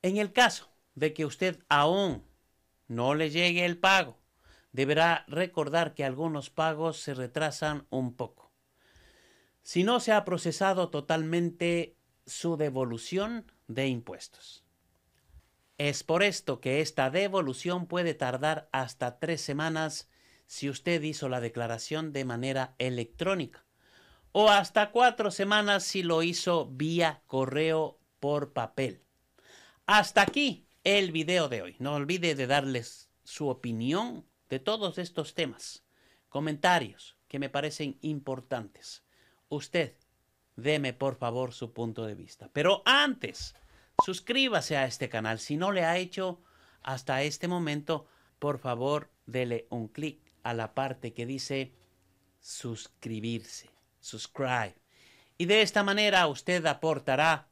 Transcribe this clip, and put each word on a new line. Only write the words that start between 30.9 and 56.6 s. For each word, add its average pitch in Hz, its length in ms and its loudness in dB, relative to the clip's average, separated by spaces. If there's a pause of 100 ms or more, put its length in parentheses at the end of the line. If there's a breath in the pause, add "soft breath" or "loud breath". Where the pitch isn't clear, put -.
video 160 360 2
de 113 140 -4
hoy. 90 160 -12
No 143 160 -2
olvide 160 400 0
de 135 120 0
darles 135 640 0 (140)
su - 240 -6
opinión 131 800 -4 (220)
de 135 100 -4
todos 208 400 -4
estos 165 360 -8
temas, - 500 -8 (440 soft breath)
comentarios 151 880 0 (120)
que 139 100 -8
me 135 120 -4
parecen 143 500 -4
importantes. 131 1040 -8 (440 soft breath)
Usted, 147 460 -2 (600)
deme 135 360 0
por 135 240 -2
favor 123 360 -4
su 120 200 -10
punto 113 320 -6
de 107 100 -8
vista. 92 380 -18
Pero 175 320 2
antes, 269 720 0 (500 soft breath)
suscríbase 196 720 0
a 135 100 2
este 127 220 -6
canal. 110 300 -2
Si 147 180 -6
no 185 160 0
le 180 120 0
ha 170 140 2
hecho 185 440 -6 (400 soft breath)
hasta 135 400 -4
este 151 260 -4
momento, 151 580 -2 (320 soft breath)
por 143 200 -2
favor, 131 520 -2 (160)
dele 120 420 -2
un 117 200 -6
clic 151 320 -8 (220)
a 117 120 -4
la 113 200 -6
parte 131 380 -4
que 117 140 -8
dice 135 480 -6 (680)
suscribirse, 113 1300 -8 (300)
subscribe. 120 760 -4 (600 soft breath)
Y 170 100 0
de 214 160 6
esta 208 200 2
manera 202 440 4
usted 160 400 0